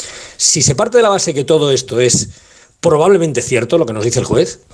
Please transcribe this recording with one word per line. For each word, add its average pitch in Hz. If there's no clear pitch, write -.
Si -
se 139
parte 233
de 233
la 214
base 180
que 139
todo 147
esto 120
es 123
probablemente 160
cierto, 120
lo 151
que 110
nos 107
dice 120
el 101
juez, 127